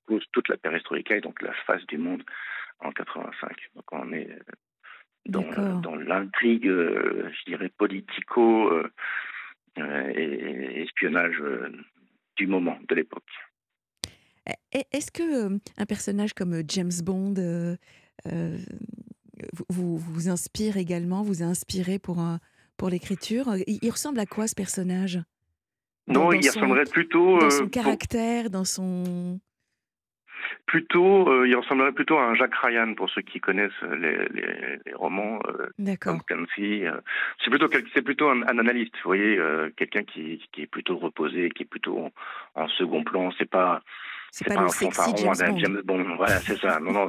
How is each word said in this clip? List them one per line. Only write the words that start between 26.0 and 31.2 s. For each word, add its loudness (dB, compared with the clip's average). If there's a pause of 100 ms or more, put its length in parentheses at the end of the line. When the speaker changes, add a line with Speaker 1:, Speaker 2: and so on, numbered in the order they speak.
Speaker 2:
Dans, 6
Speaker 1:
Non, 6
Speaker 2:
dans 8
Speaker 1:
il 6
Speaker 2:
son, 2
Speaker 1:
ressemblerait 6
plutôt, 6
Speaker 2:
dans 10
Speaker 1:
euh, 8
Speaker 2:
son 4
Speaker 1:
pour -2
Speaker 2:
caractère, 0
dans -2
son -4 (1200)
Speaker 1:
Plutôt, 6